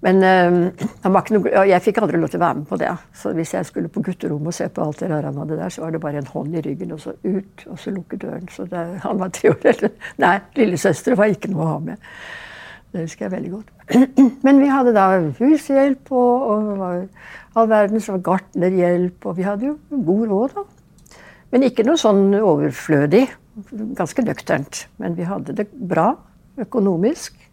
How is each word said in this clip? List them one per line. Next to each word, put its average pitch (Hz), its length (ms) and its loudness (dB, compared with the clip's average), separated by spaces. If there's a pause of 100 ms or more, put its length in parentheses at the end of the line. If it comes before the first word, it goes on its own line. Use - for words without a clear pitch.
Men, 185 240 4
eh, 180 300 6 (480)
han 190 100 2
var 185 80 4
ikke 220 140 -2
noe, - 160 0 (100)
og 196 80 4
jeg 180 140 4
fikk 214 180 2
aldri 165 160 0
lov 160 140 -2
til 170 80 -4
å 170 40 2
være 139 140 0
med 147 100 -10
på - 140 -6
det. - 80 -2 (260)
Så - 180 -8
hvis 165 200 -6
jeg 185 140 -4
skulle 170 220 -6
på 208 140 -6
gutterommet 151 460 -6
og - 80 -10
se 165 100 -6
på - 140 -6
alt 151 180 -6
det 175 100 -6
rare 151 200 -4
han 139 100 -8
hadde 156 200 -8
der, 180 120 -6
så 160 140 -12
var 165 80 -8
det 160 80 -6
bare 147 180 -6
en 139 140 -12
hånd 156 240 -8
i 151 80 -8
ryggen, 165 320 -10
og - 40 -18
så - 200 -14
ut, 185 480 -6
og - 80 -14
så - 160 -10
lukket 190 320 -12
døren. 175 260 -12
Så 190 180 -12
det, 175 120 -8 (240)
han 190 160 -4
var 185 120 -6
tre - 200 2
år - 180 2
eldre. - 200 0 (300)
Nei, 180 120 4 (240)
lillesøstre 190 580 2
var 208 160 4
ikke 190 220 -6
noe 160 100 -2
å 160 60 0
ha 151 160 -4
med. - 240 -14 (840)
Det 175 140 -6
husker 208 200 -10
jeg 185 80 -6
veldig 170 180 -8
godt. 214 200 -14 (340)
<clears throat> 262 400 2
Men 277 160 8
vi 285 100 4
hadde 254 240 4
da 190 100 6 (320)
hushjelp 269 800 2
og, 247 360 2
og 190 1040 -6
all 226 120 4
verdens 214 360 2 (180)
gartnerhjelp, 180 1000 0
og 185 120 -6
vi 185 80 -2
hadde 208 240 -4
jo 294 360 -6
god 214 240 0
råd 214 280 0
da. 403 60 -8 (880)
Men 262 120 4
ikke 226 200 0
noe 311 140 2
sånn 196 380 4
overflødig, 151 880 2 (720)
ganske 196 280 -4
nøkternt. - 600 -4 (160)
Men 175 160 -4
vi 175 100 -4
hadde 185 280 -8
det 208 160 -4
bra 185 400 0 (480)
økonomisk. 196 760 -2 (160)